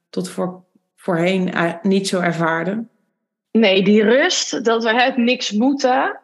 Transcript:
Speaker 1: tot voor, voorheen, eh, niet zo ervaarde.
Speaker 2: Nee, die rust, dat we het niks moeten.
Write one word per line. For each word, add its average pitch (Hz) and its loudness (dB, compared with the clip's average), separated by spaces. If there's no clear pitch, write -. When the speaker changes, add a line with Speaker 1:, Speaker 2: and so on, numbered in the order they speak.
Speaker 1:
tot 180 -8
voor, 180 -8
voorheen, 185 -2
eh, 170 -2
niet 196 2
zo 185 -2
ervaarde. 170 -2
Speaker 2:
Nee, 196 4
die 208 4
rust, 294 0
dat 226 0
we 233 0
het 269 0
niks 247 0
moeten. 269 0